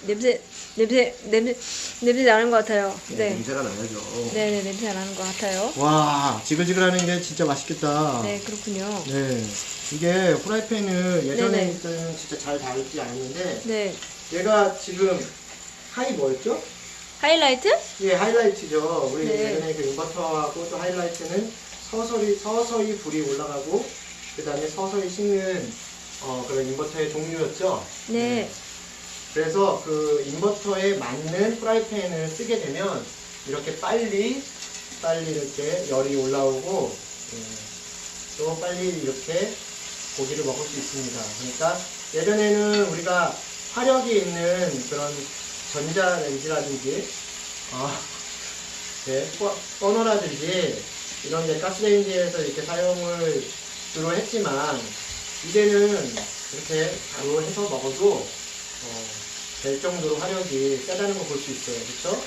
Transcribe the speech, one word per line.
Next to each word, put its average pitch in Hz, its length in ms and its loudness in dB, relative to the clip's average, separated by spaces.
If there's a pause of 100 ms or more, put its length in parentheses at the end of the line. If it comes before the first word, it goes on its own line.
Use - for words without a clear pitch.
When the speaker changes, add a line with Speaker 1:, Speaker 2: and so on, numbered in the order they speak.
Speaker 1:
냄새 214 340 4 (360)
냄새, 240 380 6 (100)
냄새, 226 320 4 (440)
냄새 247 240 6
나는 233 260 10
것 226 80 8
같아요. 202 360 2 (140)
Speaker 2:
네, - 80 -6
Speaker 1:
네. 110 140 2
Speaker 2:
냄새가 131 320 -2
나야죠. 110 720 -4
Speaker 1:
네, 214 200 2
네, 202 100 0
냄새 196 300 -2
나는 190 240 -4
것 190 80 -4
같아요. 196 520 -2
Speaker 2:
와, 143 680 4
지글지글하는 180 600 4
게 175 160 2
진짜 165 240 0
맛있겠다. 147 760 2
Speaker 1:
네, 104 240 -2
그렇군요. 202 640 -4
Speaker 2:
네, 135 360 0 (480)
이게 170 420 4 (100)
프라이팬을 196 840 2
예전에 233 320 4
Speaker 1:
네, 185 80 4
네. 175 60 0
Speaker 2:
일단은 165 440 -4
진짜 - 220 -8
잘 143 220 -2
닳지 135 400 -4
않았는데 131 640 -4
Speaker 1:
네. 208 300 0 (400)
Speaker 2:
얘가 196 440 6
지금 185 400 2 (760)
하이 254 180 0
뭐였죠? 139 500 0 (580)
Speaker 1:
하이라이트? 311 560 6 (260)
Speaker 2:
예, 185 120 6
하이라이트죠. 165 1000 4
우리 156 120 0
Speaker 1:
네. 214 320 2
Speaker 2:
예전에 160 180 0
그 151 80 -2
인버터하고 160 880 -2
또 180 80 -4
하이라이트는 180 720 -2 (380)
서서히, 220 460 2
서서히 220 640 0
불이 156 240 -2
올라가고 143 600 -2 (520)
그다음에 151 320 -4
서서히 190 420 -2
식는, 190 640 0 (480)
어, 127 280 -6
그런 135 180 0
인버터의 151 440 -2
종류였죠. 165 720 -2 (240)
Speaker 1:
네. 226 100 0
Speaker 2:
네. 240 320 0 (840)
그래서 160 500 4
그 151 440 2
인버터에 196 680 2
맞는 160 600 0
프라이팬을 202 680 0
쓰게 220 320 -2
되면 160 440 -2 (440)
이렇게 147 320 -4
빨리, 226 600 2 (600)
빨리 165 300 0
이렇게 147 580 -2
열이 139 260 2
올라오고, 135 800 0 (380)
예, 113 40 -10 (1000)
또 160 220 -2
빨리 180 280 -2
이렇게 165 640 -2 (640)
고기를 143 280 -2
먹을 135 200 -2
수 143 140 -8
있습니다. 127 420 -6 (180)
그러니까 160 420 -2 (340)
예전에는 208 760 4
우리가 170 460 2 (380)
화력이 240 440 6
있는 170 680 2
그런 147 240 -2 (600)
전자레인지라든지, 151 1400 0 (640)
어, 131 260 -4 (1080)
네, 131 220 0 (100)
버-, 202 160 0 (260)
버너라든지 185 1040 2 (420)
이런 160 220 0
게 156 120 0
가스레인지에서 190 840 2
이렇게 147 200 -4
사용을 170 840 0 (480)
주로 160 220 0
했지만 151 640 0 (680)
이제는 202 680 6 (400)
이렇게 156 400 0 (220)
바로 151 260 0
해서 196 200 -4
먹어도, 147 640 2 (580)
어, 113 200 -8 (580)
될 139 200 -2
정도로 170 360 0
화력이 139 680 0
세다는 196 320 0
걸 165 80 -4
볼 147 120 -4
수 - 120 -6
있어요. - 340 -6
그쵸? - 420 -4